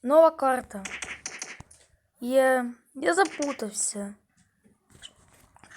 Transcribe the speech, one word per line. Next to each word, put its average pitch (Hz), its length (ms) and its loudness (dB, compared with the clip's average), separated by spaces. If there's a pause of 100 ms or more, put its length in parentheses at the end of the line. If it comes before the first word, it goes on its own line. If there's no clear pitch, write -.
Нова 311 280 6
карта. 254 520 -4 (1400)
Є. 254 540 2 (220)
Я 320 180 0
запутався. 220 1000 -4 (1600)